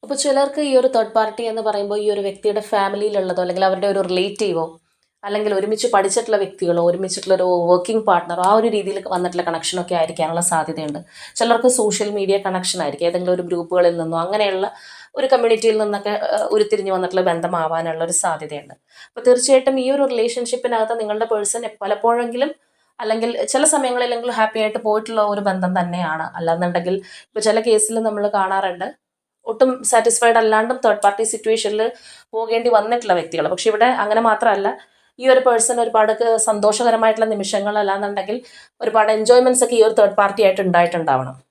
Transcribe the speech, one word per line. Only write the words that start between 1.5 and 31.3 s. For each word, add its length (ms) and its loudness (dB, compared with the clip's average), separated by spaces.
പറയുമ്പോൾ 360 -2
ഈ 100 -2
ഒരു 120 -4
വ്യക്തിയുടെ 440 -2
ഫാമിലിയിലുള്ളതോ 760 -2
അല്ലെങ്കിൽ 240 0
അവരുടെ 260 0
ഒരു 160 0
റിലേറ്റീവോ 540 -2
അല്ലെങ്കിൽ 320 -2
ഒരുമിച്ച് 360 -2
പഠിച്ചിട്ടുള്ള 500 2
വ്യക്തികളോ 460 -2
ഒരുമിച്ചിട്ടുള്ള 500 -2
ഒരു 80 0
വർക്കിംഗ് 400 2
പാർട്ണറോ 400 0
ആ 100 6
ഒരു 160 2
രീതിയിൽ 220 -4
വന്നിട്ടുള്ള 340 -4
കണക്ഷനൊക്കെ 520 -4
ആയിരിക്കാനുള്ള 520 -2
സാധ്യതയുണ്ട്. 480 -4
ചിലർക്ക് 400 4
സോഷ്യൽ 380 0
മീഡിയ 280 0
കണക്ഷൻ 380 -4
ആയിരിക്കും, 260 -2
ഏതെങ്കിലും 280 -2
ഒരു 120 -6
ഗ്രൂപ്പുകളിൽ 520 2
നിന്നോ 240 -4
അങ്ങനെയുള്ള 440 -2
ഒരു 140 0
കമ്മ്യൂണിറ്റിയിൽ 500 2
നിന്നൊക്കെ, 300 -4
ആ, 40 2
ഉരുത്തിരിഞ്ഞ് 400 0
വന്നിട്ടുള്ള 360 0
ബന്ധമാവാനുള്ള 760 -2
ഒരു 160 -4
സാധ്യതയുണ്ട്. 500 -6
അപ്പോൾ 180 -8
തീർച്ചയായിട്ടും 560 4
ഈ 40 -2
ഒരു 160 2
റിലേഷൻഷിപ്പിനകത്ത് 880 -2
നിങ്ങളുടെ 320 -4
പേഴ്സൺ 360 -4
പലപ്പോഴെങ്കിലും 680 0
അല്ലെങ്കിൽ 280 -2
ചില 120 2
സമയങ്ങളിലെങ്കിലും 640 -2
ഹാപ്പി 260 0
ആയിട്ട് 220 -2
പോയിട്ടുള്ള 360 0
ഒരു 160 -4
ബന്ധം 300 -2
തന്നെയാണ്. 460 -4
അല്ലാന്നുണ്ടെങ്കിൽ 580 -2
ഇപ്പൊ 180 -8
ചില 220 2
കേസിൽ 400 2
നമ്മൾ 160 -4
കാണാറുണ്ട്, 500 -2
ഒട്ടും 200 4
സാറ്റിസ്ഫൈഡ് 520 4
അല്ലാണ്ടും 420 2
തേർഡ് 200 2
പാർട്ടി 200 2